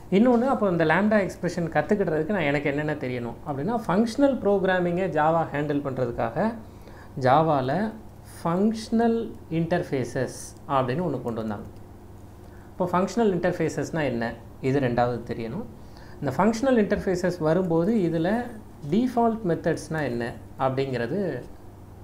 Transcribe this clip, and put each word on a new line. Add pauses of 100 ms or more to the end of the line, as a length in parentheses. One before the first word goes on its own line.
(180)
இன்னொன்னு,
அப்போ
இந்த
lambda
expression
கத்துக்கிடுறதுக்கு
நான்,
எனக்கு
என்னென்ன (100)
தெரியணும் (100)
அப்படின்னா, (100)
functional
ப்ரோக்ராமிங்கை (120)
Java (120)
handle
பண்றதுக்காக (800)
ஜாவால (680)
functional (420)
interfaces (360)
அப்படின்னு
ஒண்ணு
கொண்டு
வந்தாங்க. (1040)
இப்போ
functional
இன்டர்ஃபேஸஸ்னா
என்ன, (360)
இது (100)
ரெண்டாவது (100)
தெரியணும். (540)
இந்த
functional
interfaces (100)
வரும்போது (140)
இதுல (680)
default
மெத்தட்ஸ்னா (100)
என்ன (420)
அப்படிங்கிறது (840)